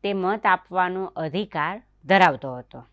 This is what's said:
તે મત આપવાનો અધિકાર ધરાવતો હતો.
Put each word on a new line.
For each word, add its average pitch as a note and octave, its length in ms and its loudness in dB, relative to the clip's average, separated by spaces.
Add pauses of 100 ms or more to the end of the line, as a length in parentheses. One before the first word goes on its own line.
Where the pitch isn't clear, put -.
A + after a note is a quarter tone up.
તે G3+ 100 -2
મત G3 320 -2
આપવાનો F#3 600 0
અધિકાર E3 760 -6 (220)
ધરાવતો C#3+ 500 4
હતો. - 380 -16